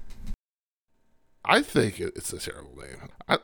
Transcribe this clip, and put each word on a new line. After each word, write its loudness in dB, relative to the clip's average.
I 6
think 2
it, -2
it's -8
a -4
terrible -10
name. -14
I, 4